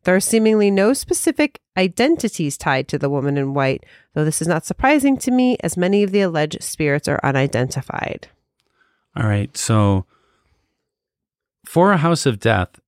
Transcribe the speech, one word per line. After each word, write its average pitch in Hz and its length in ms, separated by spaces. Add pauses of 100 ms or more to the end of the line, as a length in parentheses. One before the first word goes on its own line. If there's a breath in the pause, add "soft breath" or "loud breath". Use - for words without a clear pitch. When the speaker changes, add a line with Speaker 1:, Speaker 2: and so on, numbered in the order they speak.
Speaker 1:
There 185 120
are 190 40
seemingly 220 500
no 196 240
specific - 680 (160)
identities 190 800
tied 135 340
to 147 100
the 139 100
woman 143 280
in 139 180
white, 135 280 (300 soft breath)
though 151 100
this 156 160
is 160 80
not 165 160
surprising 269 540
to 254 140
me, 254 320
as 170 120
many 190 280
of 190 80
the 202 100
alleged 156 400
spirits 147 460
are 147 160
unidentified." 131 1040 (880)
Speaker 2:
All 113 100
right, 101 320
so 101 480 (1600)
for 185 260
a 190 60
house 156 300
of 110 120
death, 104 480